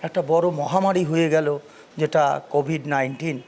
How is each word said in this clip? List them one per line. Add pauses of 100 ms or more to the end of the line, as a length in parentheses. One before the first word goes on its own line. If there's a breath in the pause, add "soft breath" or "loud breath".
একটা
বড়
মহামারী
হয়ে
গেল (380 loud breath)
যেটা (100)
কোভিড
নাইনটিন